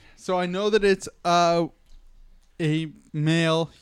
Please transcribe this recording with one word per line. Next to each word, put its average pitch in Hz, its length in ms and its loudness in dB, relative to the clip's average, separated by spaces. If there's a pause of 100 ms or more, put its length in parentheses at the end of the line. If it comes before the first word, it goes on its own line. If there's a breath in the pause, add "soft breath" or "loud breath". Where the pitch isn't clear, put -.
(160 loud breath)
So 185 240 -4
I 180 60 -2
know 190 240 -2
that 208 140 2
it's, 196 240 0 (180)
uh, 170 420 2 (920)
a 160 280 -2 (240)
male 160 540 0 (160)